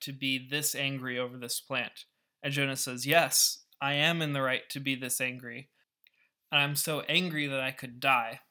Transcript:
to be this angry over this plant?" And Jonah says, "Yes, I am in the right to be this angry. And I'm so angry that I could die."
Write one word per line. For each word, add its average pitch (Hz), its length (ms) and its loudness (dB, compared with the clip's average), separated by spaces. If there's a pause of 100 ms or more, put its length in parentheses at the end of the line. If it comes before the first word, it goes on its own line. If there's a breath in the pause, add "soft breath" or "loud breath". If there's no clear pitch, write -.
to 139 100 -8
be 135 260 0 (120)
this 143 260 0
angry 135 420 -2
over 123 200 -4
this 120 240 -6
plant?" - 440 -4 (380)
And 143 80 -2
Jonah 139 240 0
says, 127 300 -4
"Yes, 147 580 4 (160)
I 143 140 0
am 160 280 4
in 147 120 0
the 139 80 0
right 131 300 0
to 143 80 -6
be 135 160 0
this 127 260 -2
angry. 127 480 -6 (840 soft breath)
And 147 80 4
I'm 143 160 2
so 151 260 0
angry 151 460 0
that 135 140 -2
I 131 100 -2
could 123 280 -12
die." 123 520 2